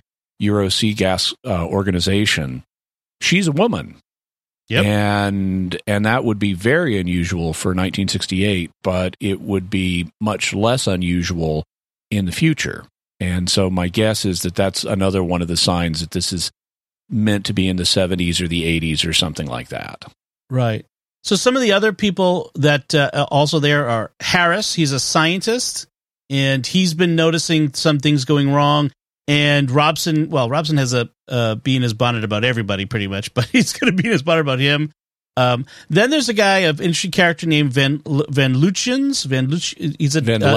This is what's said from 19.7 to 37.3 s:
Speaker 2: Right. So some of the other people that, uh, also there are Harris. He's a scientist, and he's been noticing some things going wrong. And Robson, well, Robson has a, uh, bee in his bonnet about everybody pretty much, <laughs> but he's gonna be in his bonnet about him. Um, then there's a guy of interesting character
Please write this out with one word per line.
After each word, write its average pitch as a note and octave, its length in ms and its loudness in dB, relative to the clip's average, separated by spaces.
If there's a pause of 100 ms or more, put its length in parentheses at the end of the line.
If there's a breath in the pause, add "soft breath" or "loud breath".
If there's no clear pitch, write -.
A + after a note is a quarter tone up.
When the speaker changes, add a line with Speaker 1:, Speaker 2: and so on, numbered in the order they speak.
Speaker 2:
Right. A#2+ 340 -2 (380)
So - 140 0
some B3 200 2
of C4 60 2
the G#3+ 100 4
other G#3 200 2
people F#3 640 0
that, D3 380 2
uh, C#3+ 360 2
also D3 300 2
there D3 280 2
are A2+ 220 -2 (100)
Harris. F3 540 0
He's D3+ 180 0
a C3+ 80 -2
scientist, F3+ 840 -2 (440)
and C3+ 360 0
he's F3+ 280 0
been E3+ 220 2
noticing D#3+ 580 2
some D3+ 260 2
things D3 240 2
going C#3 280 2
wrong. C#3+ 380 2 (380)
And D3 440 2
Robson, D#3 580 2
well, C3+ 180 0
Robson D3+ 280 0
has B2+ 180 0
a, A#2+ 160 0 (180)
uh, A#2 280 -2
bee C3 180 -2
in B2+ 80 2
his A#2+ 120 0
bonnet A#2+ 280 0
about G#2+ 220 -2
everybody G#2 420 -2
pretty G2+ 220 -4
much, G2 260 -8
<laughs> - 0 -
but A#2+ 120 0
he's - 260 2
gonna B3+ 180 0
be F#3 160 0
in A#3 60 0
his D3+ 100 0
bonnet E3 200 0
about C3 180 -2
him. D3 320 0 (440)
Um, B2 300 2 (240 loud breath)
then G3+ 200 4
there's C#4+ 180 0
a A#3 60 -2
guy G3 260 4
of D#3 200 0
interesting F3 300 -2
character E3+ 380 2